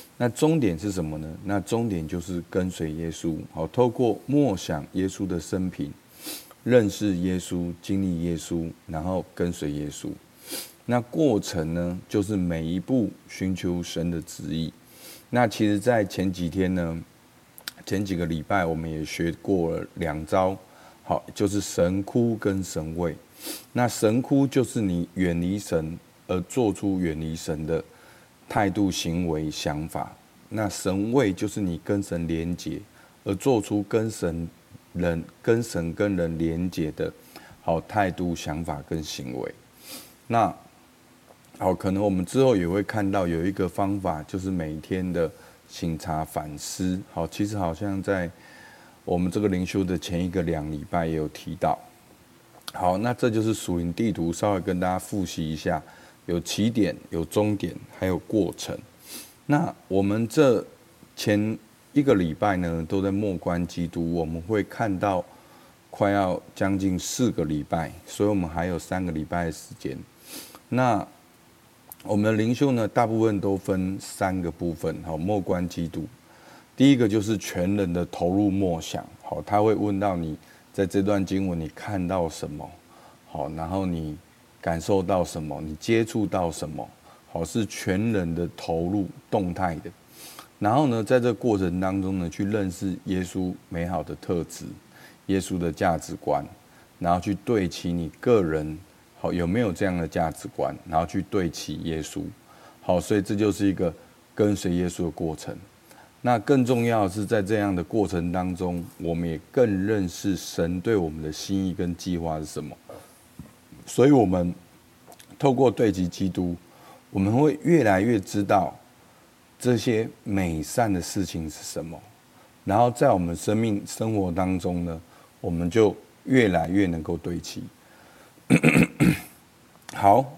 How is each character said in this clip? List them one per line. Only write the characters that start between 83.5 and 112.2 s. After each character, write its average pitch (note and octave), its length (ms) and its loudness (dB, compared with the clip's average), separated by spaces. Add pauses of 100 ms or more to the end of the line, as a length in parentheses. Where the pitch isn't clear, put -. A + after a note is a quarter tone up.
然 E2 120 -6
后 F#2+ 180 -2
你 D#2+ 300 -4 (440)
感 E2 200 -2
受 G2 220 2
到 F2+ 220 2
什 E2 180 -6
么， D2 200 -6
你 D#2 140 -6
接 A2+ 280 2
触 A2 220 -2
到 F2+ 260 0
什 - 160 -6
么， C#2 200 -8 (440)
好， E2 120 -4
是 G#2 220 -2
全 G#2 460 0
人 F2 220 0
的 E2+ 220 0
投 E2 320 -2
入， G2 200 0 (200)
动 F#2+ 260 0
态 F2+ 220 -2
的。 D#2+ 140 -12 (720)
然 G#2 140 4
后 D3+ 120 6
呢， A#2 160 2
在 B2+ 160 4
这 A#2+ 160 2
过 G#2+ 240 2
程 F#2 220 0
当 F#2+ 200 0
中 F#2+ 200 -2
呢， E2+ 100 -2
去 - 140 -4
认 G2+ 260 0
识 F#2 340 -4
耶 F#2 160 0
稣 F#2 320 -4 (160)
美 E2+ 180 -4
好 E2+ 160 -2
的 E2 120 -10
特 E2+ 300 -2
质， - 200 -14 (600)
耶 G2 140 2
稣 F#2 180 -4
的 E2+ 140 0
价 E2 260 2
值 E2 160 -12
观， D2 320 -2 (520)
然 F2 140 2
后 F2+ 80 2
去 G2+ 140 -2 (100)
对 G#2 240 2
齐 F2 240 -6
你 E2+ 160 -2 (120)
个 A#2 220 6
人， D#2 360 -2 (400)
好， F2 120 -2
有 F2 160 0
没 G2+ 140 2
有 A2 100 2
这 F2 140 -2
样 F2+ 140 0
的 E2 100 -2
价 E2 220 0
值 - 180 -10
观， C2+ 260 -4 (140)
然 E2 100 0
后 E2+ 60 4
去 F#2+ 240 -2
对 F2+ 220 0
齐 - 320 -8
耶 D#2+ 180 -4
稣。 E2 220 -8 (580)
好， F2+ 180 2
所 E2+ 160 0
以 G#2 60 4
这 G2+ 160 -2
就 G#2 160 4
是 G2+ 140 0
一 F#2+ 80 2
个 D2+ 180 0 (420)
跟 G#2 220 4
随 F#2 160 -2
耶 F2+ 160 0
稣 F2 160 -4
的 E2 60 -2
过 D#2+ 260 -4
程。 - 180 -10 (680)
那 B2 160 4
更 C3 260 4
重 A#2 180 4
要 A2+ 220 4
的 F#2 60 2
是， G2+ 160 -4
在 G#2+ 160 2
这 G#2+ 160 0
样 G2+ 180 2
的 F2 80 0
过 G2+ 240 2
程 F2 240 -2
当 F2+ 240 -2
中， F2 260 -2 (140)
我 E2 160 -4
们 E2+ 160 -2
也 D#2+ 100 -4 (140)
更 G2+ 340 4
认 G2+ 220 2
识 F#2+ 260 -2
神 F2 460 -2
对 A2+ 160 2
我 E2+ 140 2
们 D#2 120 -8
的 D#2 80 -6
心 F#2+ 360 -2
意 F2 80 -2
跟 F2 200 -2
计 F2 220 -2
划 E2 220 -2